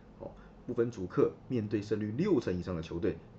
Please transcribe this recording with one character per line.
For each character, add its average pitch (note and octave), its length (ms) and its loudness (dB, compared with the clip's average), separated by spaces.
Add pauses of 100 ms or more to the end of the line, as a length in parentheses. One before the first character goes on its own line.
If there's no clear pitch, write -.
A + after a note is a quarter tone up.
(200)
哦， - 100 -10 (380)
不 B2+ 60 -4
分 A#2 180 2
主 F#2 160 -6
客 - 240 4 (160)
面 A2+ 200 0
对 G#2+ 140 0
胜 G#2 180 0
率 G#2 120 0
六 D3+ 280 4
成 F#2+ 160 2
以 F2+ 60 0
上 F2+ 140 -2
的 D#2+ 60 -2
球 E2+ 180 -6
队， E2+ 180 2 (220)